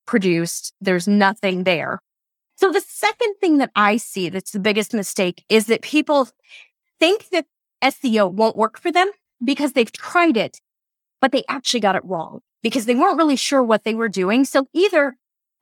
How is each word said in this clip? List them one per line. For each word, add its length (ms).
produced. 760
There's 260
nothing 560
there. 380
So 140
the 100
second 580
thing 200
that 160
I 220
see 320
that's 220
the 80
biggest 340
mistake 560
is 180
that 160
people 440
think 300
that 160
S 220
E 160
O 80
won't 300
work 220
for 120
them 180
because 300
they've 180
tried 440
it, 240
but 100
they 160
actually 320
got 160
it 100
wrong 360
because 240
they 80
weren't 240
really 160
sure 260
what 220
they 100
were 160
doing. 340
So 300
either 420